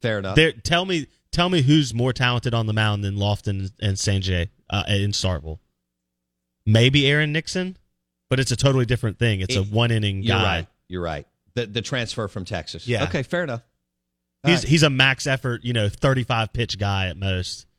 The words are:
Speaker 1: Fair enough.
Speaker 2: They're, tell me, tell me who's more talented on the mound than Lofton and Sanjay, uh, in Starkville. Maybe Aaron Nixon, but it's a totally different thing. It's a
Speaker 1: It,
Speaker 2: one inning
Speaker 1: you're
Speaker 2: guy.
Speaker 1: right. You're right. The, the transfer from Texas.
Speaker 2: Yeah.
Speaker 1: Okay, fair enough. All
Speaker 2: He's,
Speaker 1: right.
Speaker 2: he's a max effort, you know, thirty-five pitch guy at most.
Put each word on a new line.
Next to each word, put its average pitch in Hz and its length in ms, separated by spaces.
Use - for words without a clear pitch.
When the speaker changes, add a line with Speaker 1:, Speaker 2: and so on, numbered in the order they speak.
Speaker 1:
Fair 110 160
enough. 98 180
Speaker 2:
They're, 156 160
tell 170 320
me, 175 220
tell 175 160
me 180 140
who's 139 320
more 120 180
talented 123 440
on 113 100
the 107 80
mound 107 300
than 98 140
Lofton 101 520
and 101 180
Sanjay, 92 520
uh, 101 200
in 101 240
Starkville. 80 480
Maybe 127 420
Aaron 147 260
Nixon, 185 440
but 127 100
it's 131 120
a 117 40
totally 131 300
different 113 340
thing. 107 220
It's 98 140
a 98 60
Speaker 1:
It, 98 60
Speaker 2:
one 113 240
inning 101 320
Speaker 1:
you're 101 140
Speaker 2:
guy. 98 60
Speaker 1:
right. 85 240
You're 90 160
right. 78 240
The, 120 140
the 107 140
transfer 117 460
from 95 180
Texas. 82 420
Speaker 2:
Yeah. 117 160
Speaker 1:
Okay, 135 200
fair 175 200
enough. 123 180
All 165 80
Speaker 2:
He's, 170 120
Speaker 1:
right. 120 60
Speaker 2:
he's 156 140
a 151 60
max 131 380
effort, 127 360
you 120 100
know, 107 160
thirty-five 123 600
pitch 117 260
guy 98 320
at 82 80
most. 92 500